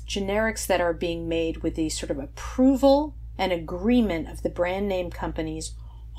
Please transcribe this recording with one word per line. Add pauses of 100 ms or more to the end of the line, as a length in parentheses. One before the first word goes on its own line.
generics
that
are
being
made
with
the
sort
of
approval (200)
and
agreement
of
the
brand
name
companies, (460)